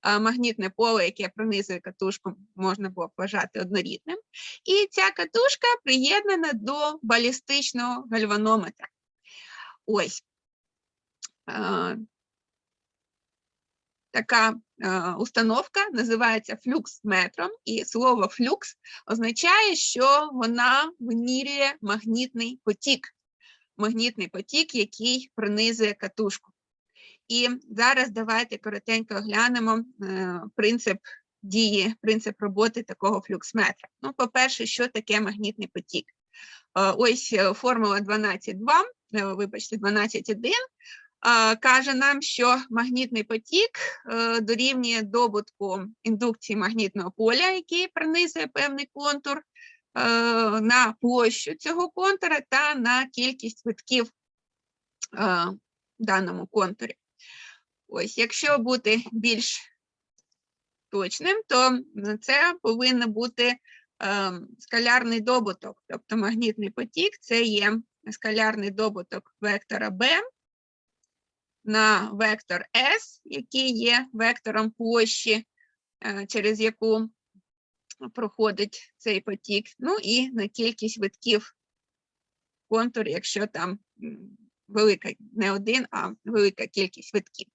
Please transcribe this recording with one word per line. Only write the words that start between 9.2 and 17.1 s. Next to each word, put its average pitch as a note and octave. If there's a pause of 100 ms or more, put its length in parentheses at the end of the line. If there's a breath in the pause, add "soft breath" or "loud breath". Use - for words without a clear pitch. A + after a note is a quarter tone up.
Ось. F#3+ (1300)
Е, - (2250)
така, A3 (280)
е, F#3
установка A#3+
називається A3+
флюксметром, G#3+ (160)